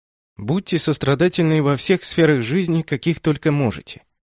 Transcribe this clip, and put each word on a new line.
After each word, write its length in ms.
Будьте 420
сострадательны 840
во 160
всех 260
сферах 380
жизни, 400
каких 380
только 320
можете. 500